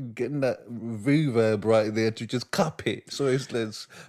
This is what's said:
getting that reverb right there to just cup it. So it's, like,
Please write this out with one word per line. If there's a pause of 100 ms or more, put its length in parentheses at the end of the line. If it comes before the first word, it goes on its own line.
(140)
getting
that
reverb
right
there
to
just
cup
it.
So
it's,
like, (360)